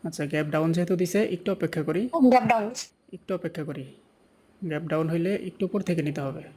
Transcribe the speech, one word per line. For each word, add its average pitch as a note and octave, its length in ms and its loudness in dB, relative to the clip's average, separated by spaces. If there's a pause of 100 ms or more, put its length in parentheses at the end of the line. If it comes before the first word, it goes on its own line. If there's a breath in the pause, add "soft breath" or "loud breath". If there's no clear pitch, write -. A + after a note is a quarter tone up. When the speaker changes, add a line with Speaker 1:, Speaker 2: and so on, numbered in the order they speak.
Speaker 1:
আচ্ছা, D3+ 200 -4
গ্যাপ D3+ 200 0
ডাউন D#3+ 260 2
যেহেতু F3 240 2
দিছে, F3+ 280 2
একটু F#3 280 -2
অপেক্ষা E3 300 -2
করি। F3 260 -2 (220)
Speaker 2:
গ্যাপ B3 140 6
ডাউন। A3+ 300 2 (380)
Speaker 1:
একটু F#3 220 -6
অপেক্ষা E3 300 -6
করি। C#3 300 -10 (720)
গ্যাপ D#3 180 -2
ডাউন D#3+ 260 0
হইলে E3+ 260 0
একটু F#3+ 320 -4
উপর G3+ 140 -2
থেকে E3 220 0
নিতে D3 180 -2
হবে। C#3+ 220 -6 (140)